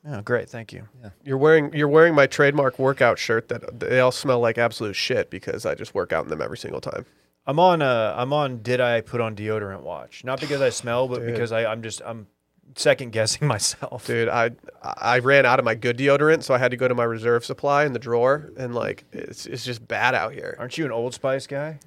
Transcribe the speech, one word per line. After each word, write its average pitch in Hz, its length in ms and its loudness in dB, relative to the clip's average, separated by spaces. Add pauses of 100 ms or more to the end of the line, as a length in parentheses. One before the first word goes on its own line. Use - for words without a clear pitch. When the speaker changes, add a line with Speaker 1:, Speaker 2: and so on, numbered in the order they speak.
Speaker 1:
Oh, 120 140 -8
great. 120 280 -2
Thank 113 220 -14
you. 98 160 -16 (160)
Speaker 2:
Yeah. 107 60 -18 (140)
Speaker 3:
You're 135 140 -4
wearing, 151 360 6
you're 147 160 0
wearing 160 260 8
my 139 120 8
trademark 143 520 2
workout 131 400 4
shirt 113 300 -2
that 117 300 -8
they 127 200 0
all 127 120 4
smell 127 280 0
like 117 180 2
absolute 113 380 -2
shit 110 340 -2
because - 360 -8
I 73 100 -2
just - 180 -12
work 90 200 -2
out 82 100 0
in - 60 -12
them 78 120 -4
every 57 160 -6
single - 220 -10
time. - 260 -10 (400)
Speaker 1:
I'm 143 140 -2
on, 175 220 6
uh, 117 360 0
I'm 127 140 -4
on 135 300 -2
did 123 180 -2
I 120 220 0
put 120 180 -6
on 110 160 -4
deodorant 104 460 -6
watch. 73 420 -14
Not 131 160 -6
because 143 220 -4
I 131 80 2
smell, 120 400 -2
but 123 100 -6
Speaker 3:
Dude. 117 140 -6
Speaker 1:
because 113 180 -4
I, 113 140 0
I'm 110 160 -4
just, 113 240 -12
I'm 113 220 -14 (480)
second 131 360 0
guessing 110 360 0
<laughs> - 20 2
myself. - 580 -4
Speaker 3:
Dude, 117 220 0
I, 120 220 2 (300)
I - 380 0
ran 135 260 6
out 127 140 4
of 123 60 0
my 113 100 0
good 117 220 -2
deodorant, 139 460 4
so 135 100 0
I 123 40 6
had 123 140 2
to 123 60 -4
go 127 100 2
to 123 80 0
my 120 80 0
reserve 117 400 0
supply 143 400 0
in 147 80 0
the 117 80 -4
drawer, 127 560 0
and, 127 180 -8
like, 104 380 -4
it's, - 340 -14
it's 120 200 -10
just 120 200 -10
bad 117 300 0
out 110 180 -4
here. - 240 -12
Speaker 1:
Aren't 123 200 -10
you 160 80 -4
an 127 60 -6
Old 120 240 -4
Spice 135 320 -4
guy? 147 400 -8